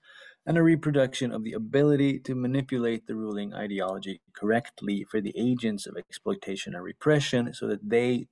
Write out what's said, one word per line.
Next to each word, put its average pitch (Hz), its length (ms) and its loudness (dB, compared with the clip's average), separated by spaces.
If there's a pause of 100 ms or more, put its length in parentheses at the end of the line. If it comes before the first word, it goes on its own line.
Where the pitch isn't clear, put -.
(440)
and 160 140 2
a 165 40 6
reproduction 143 680 4
of 113 140 -6
the 110 80 -8
ability 139 680 4
to 135 140 -6
manipulate 123 720 -2
the - 80 -8
ruling 104 400 -6
ideology 95 680 -6 (140)
correctly 104 720 -2
for 110 120 -2
the 101 160 -4
agents 117 500 0
of - 100 -12
exploitation - 800 -8
and 90 80 -10
repression, 131 720 2
so 113 140 -6
that 104 200 -4
they 120 440 2